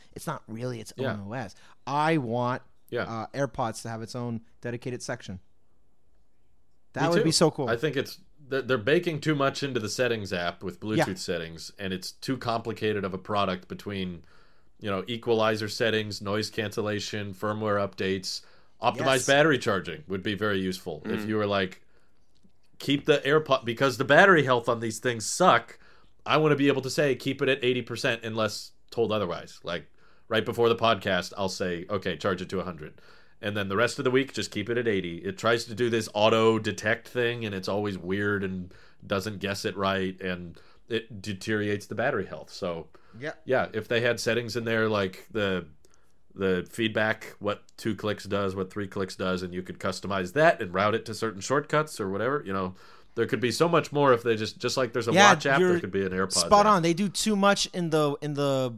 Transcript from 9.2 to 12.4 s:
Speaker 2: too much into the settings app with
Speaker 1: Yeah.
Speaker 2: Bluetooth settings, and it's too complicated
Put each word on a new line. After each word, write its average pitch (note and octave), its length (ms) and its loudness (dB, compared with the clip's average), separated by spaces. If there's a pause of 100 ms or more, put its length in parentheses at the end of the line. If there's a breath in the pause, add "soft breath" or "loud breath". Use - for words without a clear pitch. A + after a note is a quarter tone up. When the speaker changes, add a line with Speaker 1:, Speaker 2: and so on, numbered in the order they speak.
Speaker 2:
too D3+ 140 0
much C#3 280 0
into C3+ 160 -4
the G#2+ 120 -4
settings A2 420 -2
app F2 320 -4
with F2+ 180 -8
Speaker 1:
Yeah. A2 220 2
Speaker 2:
Bluetooth F#2+ 140 -2
settings, E2 600 -6
and F#2+ 140 -6
it's F#2 200 -6
too - 260 -4
complicated A2 680 -2